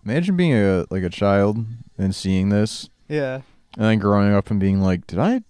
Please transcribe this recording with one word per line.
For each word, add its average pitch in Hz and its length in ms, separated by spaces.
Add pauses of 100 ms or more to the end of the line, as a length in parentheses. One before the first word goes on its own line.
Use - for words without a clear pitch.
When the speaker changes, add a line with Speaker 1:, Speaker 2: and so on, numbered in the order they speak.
Speaker 1:
imagine 170 320
being 175 180
a, 98 360
like, 95 120
a 87 80
child 101 480 (400)
and 95 160
seeing 95 360
this. 104 380 (200)
Speaker 2:
Yeah. 135 320 (360)
Speaker 1:
And 110 80
then 110 140
growing 101 340
up 101 180
and 104 100
being 98 200
like, 92 260
"Did 87 120
I 165 120 (180)